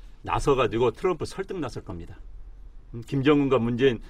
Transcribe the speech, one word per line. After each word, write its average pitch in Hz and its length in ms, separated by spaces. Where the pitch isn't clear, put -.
나서가지고 117 720
트럼프 - 340
설득 190 340
나설 131 240
겁니다. 85 340
음, 117 120
김정은과 139 540
문재인 120 400